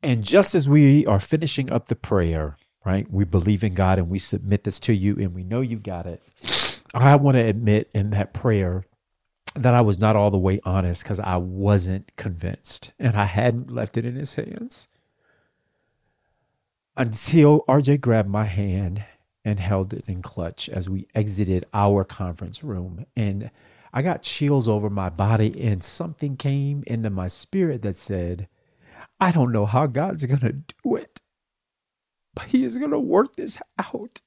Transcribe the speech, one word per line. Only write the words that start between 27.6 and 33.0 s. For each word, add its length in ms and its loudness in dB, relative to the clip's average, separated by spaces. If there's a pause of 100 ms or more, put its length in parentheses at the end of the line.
that 160 -4
said, 500 -6 (720)
"I 120 2
don't 200 2
know 140 2
how 200 2
God's 400 -4
gonna 260 0
do 440 -6
it, 240 -12 (1120)
but 120 -14
he 180 0
is 120 -6
gonna 240 -4